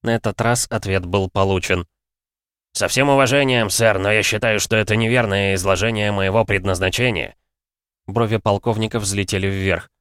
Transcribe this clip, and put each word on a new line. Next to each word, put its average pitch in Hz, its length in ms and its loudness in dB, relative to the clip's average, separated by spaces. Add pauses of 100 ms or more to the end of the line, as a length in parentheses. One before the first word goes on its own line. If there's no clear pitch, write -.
На 117 120 0
этот 107 240 -2
раз 120 300 0
ответ 95 340 -2
был 92 280 -2
получен. 95 560 0 (840)
«Со 92 140 -2
всем 139 220 0
уважением, 131 640 2
сэр, 110 260 2
но 101 140 0
я 107 100 2
считаю, 107 380 0
что - 160 -2
это 107 200 0
неверное 107 600 0
изложение 104 560 0
моего 98 340 0
предназначения». 95 920 -2 (680)
Брови 110 320 0
полковника 110 640 0
взлетели 98 480 -2
вверх. 95 420 -2 (120)